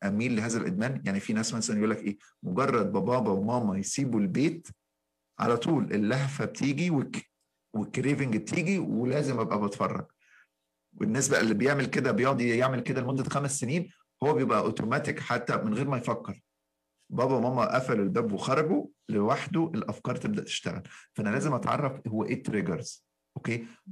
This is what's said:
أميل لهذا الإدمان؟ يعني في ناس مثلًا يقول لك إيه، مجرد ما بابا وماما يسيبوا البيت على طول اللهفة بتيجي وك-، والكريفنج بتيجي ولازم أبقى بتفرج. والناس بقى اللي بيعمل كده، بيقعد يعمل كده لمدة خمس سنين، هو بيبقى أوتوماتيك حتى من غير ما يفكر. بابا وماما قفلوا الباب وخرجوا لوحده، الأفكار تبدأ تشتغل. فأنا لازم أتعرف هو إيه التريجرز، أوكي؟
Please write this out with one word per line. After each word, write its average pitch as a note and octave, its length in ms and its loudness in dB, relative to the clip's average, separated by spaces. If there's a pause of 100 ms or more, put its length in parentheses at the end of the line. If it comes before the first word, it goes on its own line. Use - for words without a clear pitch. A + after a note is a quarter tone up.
أميل A2 320 0
لهذا A2+ 220 0
الإدمان؟ G#2+ 460 -2
يعني G2 160 -2
في A2+ 120 -4
ناس A2 220 0
مثلًا A2 240 -2
يقول G#2+ 120 2
لك G#2+ 120 0
إيه، G2+ 160 -4 (240)
مجرد G#2 500 2
ما G#2 80 2
بابا A2+ 300 2
وماما G2+ 480 0
يسيبوا A2+ 420 0
البيت C3 480 0 (680)
على A#2 180 4
طول B2+ 360 2
اللهفة A#2 520 0
بتيجي C#3+ 460 0
وك-، - 400 -2 (420)
والكريفنج A2+ 640 0
بتيجي F3 420 0
ولازم B2+ 640 0
أبقى G#2 260 0
بتفرج. - 400 -2 (880)
والناس A2+ 340 0
بقى A2 120 4
اللي A2 140 4
بيعمل C#3 320 2
كده، C3 260 0
بيقعد B2+ 280 2
يعمل A#2+ 400 2
كده B2+ 200 -2
لمدة C3 240 -2
خمس C#3 360 -2
سنين، D#3 300 -2 (320)
هو D3+ 120 4
بيبقى A#2 240 2
أوتوماتيك A#2 640 -2
حتى - 360 -2
من G#2+ 180 -2
غير C3+ 140 0
ما C#3 80 0
يفكر. A2+ 440 -4 (680)
بابا B2+ 240 2
وماما A#2+ 400 2
قفلوا A#2+ 300 2
الباب G#2 280 0
وخرجوا C#3 540 2 (220)
لوحده، A#2+ 680 2
الأفكار A2+ 420 -4
تبدأ G#2+ 260 -2
تشتغل. - 400 -6 (320)
فأنا G#2+ 140 -2
لازم C#3 260 0
أتعرف B2+ 540 0
هو G#2+ 160 0
إيه B2+ 100 -2
التريجرز، F#2+ 720 -4 (300)
أوكي؟ - 300 -4 (260)